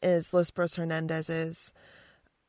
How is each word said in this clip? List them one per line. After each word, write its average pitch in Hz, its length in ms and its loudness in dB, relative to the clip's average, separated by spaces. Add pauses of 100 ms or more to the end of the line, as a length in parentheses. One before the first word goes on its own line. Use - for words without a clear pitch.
is 170 320 2
Los 180 160 6
Bros - 260 -2
Hernandez's 160 960 -4 (760)